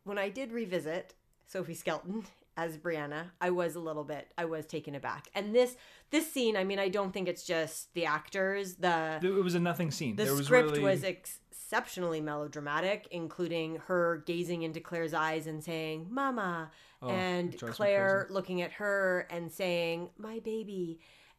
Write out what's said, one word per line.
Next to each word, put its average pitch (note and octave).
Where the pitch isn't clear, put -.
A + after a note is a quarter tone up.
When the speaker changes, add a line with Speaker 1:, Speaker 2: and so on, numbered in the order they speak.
Speaker 1:
when G3+
I G3
did A3+
revisit F3+
Sophie E3+
Skelton F3
<laughs> -
as E3
Brianna, D#3
I F3+
was F3
a F3
little D#3
bit, C#3+
I E3+
was D#3+
taken D3+
aback. B2
And G#3
this, B3
this D4+
scene, A#3
I F#3+
mean, G3
I G3
don't G3
think F#3+
it's E3+
just D#3+
the E3+
actors. F#3+
The D#3+
Speaker 2:
It F#3
was F3
a F3
nothing F3
scene. A#2+
Speaker 1:
the -
Speaker 2:
There C#3
was C#3+
Speaker 1:
script D3+
Speaker 2:
really D3
Speaker 1:
was E3+
ex-, -
exceptionally F3
melodramatic, D3+
including E3
her E3+
gazing E3+
into E3
Claire's E3
eyes D#3+
and D#3
saying, D#3+
"Mama," G#3+
Speaker 2:
Oh, C3
Speaker 1:
and F3+
Speaker 2:
it -
drives A3+
me G#3+
Speaker 1:
Claire G3
Speaker 2:
crazy. F#3
Speaker 1:
looking F#3
at E3
her G3
and E3+
saying, F3
"My A3
baby." G3+